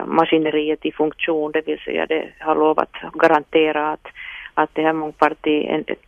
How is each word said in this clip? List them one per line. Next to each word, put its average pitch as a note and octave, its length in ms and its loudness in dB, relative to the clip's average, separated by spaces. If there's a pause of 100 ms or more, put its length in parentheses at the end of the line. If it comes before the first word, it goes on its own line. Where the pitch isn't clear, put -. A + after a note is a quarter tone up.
maskineriet D#3 800 0
i D#3 60 -4
funktion, D3+ 600 -2
det D#3 140 -2
vill D3+ 120 -4
säga - 280 -2
det D#3 220 -2 (120)
har D#3 140 0
lovat D#3 360 2 (240)
garantera D#3 800 2
att, - 140 -10 (480)
att D#3 180 0
det D#3 100 -2
här D#3+ 100 2
mångparti-, D3+ 760 0
en, D#3 180 -2
ett, - 220 -6